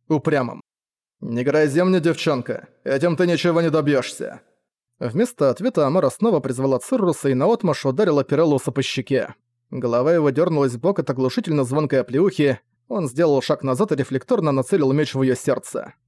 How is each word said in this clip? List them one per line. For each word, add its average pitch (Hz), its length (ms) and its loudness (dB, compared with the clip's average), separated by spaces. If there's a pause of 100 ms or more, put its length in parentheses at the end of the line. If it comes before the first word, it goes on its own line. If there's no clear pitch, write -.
упрямым. 143 520 -2 (600)
«Не 117 240 -4
грози 151 380 2
мне, 185 180 4
девчонка, 147 680 -2 (140)
этим 147 340 0
ты 180 100 2
ничего 170 360 2
не 165 80 2
добьёшься». 143 720 -2 (580)
Вместо 131 500 0
ответа 165 360 0
Амара 147 240 2
снова 208 300 0
призвала 131 380 -2
Цирруса 180 500 0
и 135 60 2
наотмашь 165 500 0
ударила 143 380 2
Пиреллуса 147 480 0
по 135 120 -2
щеке. - 520 -2 (360)
Голова 127 440 0
его 147 160 2
дёрнулась 143 440 2
в 117 60 -10
бок 185 200 0
от 147 100 -4
оглушительно 135 540 0
звонкой 135 360 0
оплеухи, 143 600 0 (260)
он 190 220 -4
сделал 143 340 2
шаг - 220 -2
назад 135 260 0
и 151 60 -2
рефлекторно 143 560 -2
нацелил 135 400 0
меч 151 220 0
в 135 80 0
её 131 120 2
сердце. - 600 -4 (140)